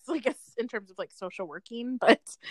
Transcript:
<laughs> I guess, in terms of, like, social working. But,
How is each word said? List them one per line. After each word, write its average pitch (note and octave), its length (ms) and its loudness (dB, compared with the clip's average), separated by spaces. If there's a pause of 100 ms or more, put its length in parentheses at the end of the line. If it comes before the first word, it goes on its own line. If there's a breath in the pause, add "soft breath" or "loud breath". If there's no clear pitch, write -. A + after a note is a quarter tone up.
<laughs> - 60 -14
I D#4+ 100 -2
guess, - 400 -4
in A#3 100 -4
terms G3+ 220 -8
of, F#3+ 80 -16
like, F3 140 -8
social F#3 340 -8
working. A#3 500 -8
But, - 240 8 (300 loud breath)